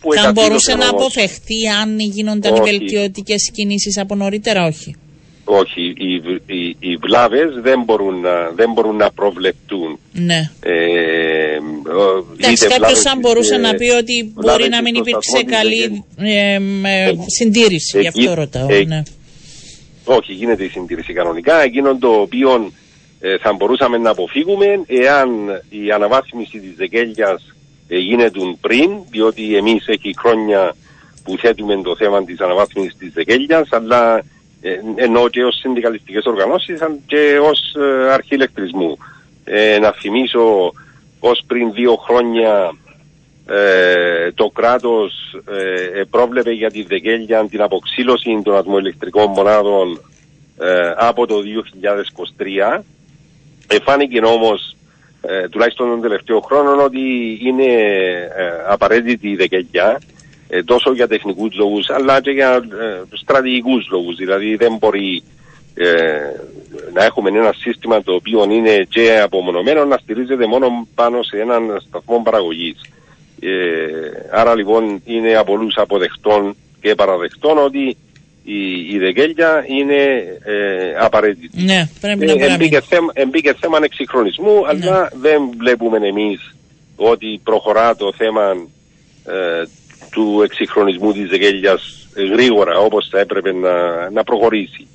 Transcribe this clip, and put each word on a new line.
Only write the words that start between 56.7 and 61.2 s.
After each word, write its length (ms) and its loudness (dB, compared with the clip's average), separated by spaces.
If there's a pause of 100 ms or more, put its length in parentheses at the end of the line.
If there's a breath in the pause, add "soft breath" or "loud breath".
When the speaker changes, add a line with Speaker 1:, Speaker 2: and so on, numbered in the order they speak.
Speaker 1:
ότι 160 0 (460)
είναι, 200 2 (720)
ε, 60 -4 (240)
απαραίτητη 640 0
η 60 -2
Δεκέλια, 640 0 (480 soft breath)
ε, 140 -2
τόσο 300 2
για 140 0
τεχνικούς 500 -4